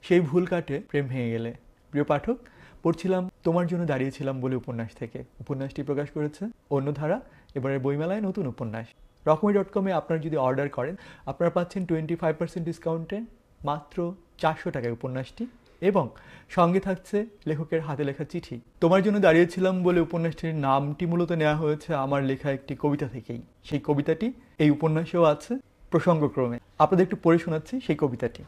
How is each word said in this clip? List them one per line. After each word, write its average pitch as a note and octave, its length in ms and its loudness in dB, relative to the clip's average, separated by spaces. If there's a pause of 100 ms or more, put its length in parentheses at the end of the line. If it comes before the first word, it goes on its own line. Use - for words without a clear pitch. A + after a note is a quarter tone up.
সেই F3+ 180 6
ভুল E3+ 240 2
কাটে E3+ 340 -4
প্রেম C#3+ 280 -2
ভেঙে B2 240 -2
গেলে। A2+ 200 -4 (360)
প্রিয় C#3+ 180 0
পাঠক, D#3+ 320 0 (440)
পড়ছিলাম F#3 420 0 (200)
তোমার F3 240 2
জন্য F3 180 -2
দাঁড়িয়েছিলাম C3+ 560 -2
বলে C3 140 -2
উপন্যাস A#2 400 -6
থেকে। A#2+ 240 -10 (200)
উপন্যাসটি C3+ 440 -6
প্রকাশ C#3+ 280 -4
করেছে D3+ 320 -6 (260)
অন্যধারা, D3 480 0 (380)
এবারের C3+ 240 -2
বইমেলায় D3+ 420 -2
নতুন F#3+ 260 -4
উপন্যাস। A2+ 400 -8 (380)
রকমি D#3 280 4
ডট G3 180 2
কমে F#3+ 220 0
আপনারা E3 280 0
যদি D#3 160 -2
অর্ডার C3 320 2
করেন, C#3 260 -6 (300)
আপনারা E3 260 0
পাচ্ছেন F3 340 -2
টোয়েন্টি D#3+ 300 -2
ফাইভ E3 200 0
পার্সেন্ট E3 300 -6
ডিসকাউন্টে E3 520 -6 (440)
মাত্র D3 360 -6 (400)
চারশো D#3+ 340 0
টাকায় A#2+ 220 -4
উপন্যাসটি, B2+ 500 -8 (380)
এবং F#3 240 2 (440)
সঙ্গে F3+ 300 4
থাকছে F#3+ 380 -4 (300)
লেখকের D#3 340 -2
হাতে D3 220 -4
লেখা C#3 220 -4
চিঠি। E3 300 -10 (240)
তোমার F#3 240 6
জন্য G#3 160 4
দাঁড়িয়েছিলাম F3+ 640 6
বলে F3 180 4
উপন্যাসটির E3 540 -2
নামটি C#3+ 500 0
মূলত E3+ 260 0
নেওয়া D3+ 240 2
হয়েছে D3+ 400 -2
আমার C#3 280 0
লেখা C3+ 280 -2
একটি C3+ 280 -6
কবিতা C#3+ 280 0
থেকেই। A#2+ 340 -10 (220)
সেই D3 220 -4
কবিতাটি D#3+ 420 0 (320)
এই D3+ 100 6
উপন্যাসেও D#3+ 540 2
আছে D3+ 300 2 (360)
প্রসঙ্গক্রমে। D3 680 2 (220)
আপনাদের F3 280 6
একটু F#3 160 -4
পড়ে E3+ 160 8
শোনাচ্ছি D#3+ 400 -6
সেই D#3+ 200 -2
কবিতাটি। B2 480 -2